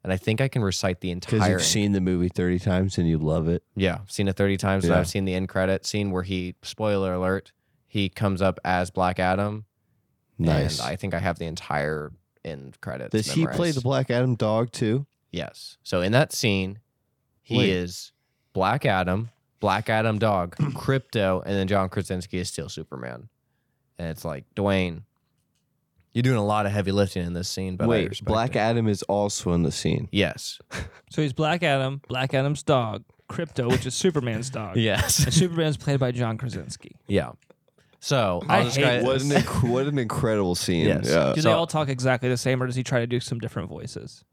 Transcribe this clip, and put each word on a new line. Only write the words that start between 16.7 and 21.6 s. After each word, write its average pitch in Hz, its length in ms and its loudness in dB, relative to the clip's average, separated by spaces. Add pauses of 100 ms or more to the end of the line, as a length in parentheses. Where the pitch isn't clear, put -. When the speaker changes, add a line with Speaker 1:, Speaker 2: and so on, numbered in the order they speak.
Speaker 1:
he - 160 -2
Speaker 2:
Wait. 98 140 4
Speaker 1:
is 90 400 -4 (420)
Black 101 320 0
Adam, 95 440 2 (300)
Black 101 300 0
Adam 110 300 2
dog, 95 380 0
<clears throat> 147 180 -2
Crypto, 104 680 0
and 101 120 -4
then 95 120 0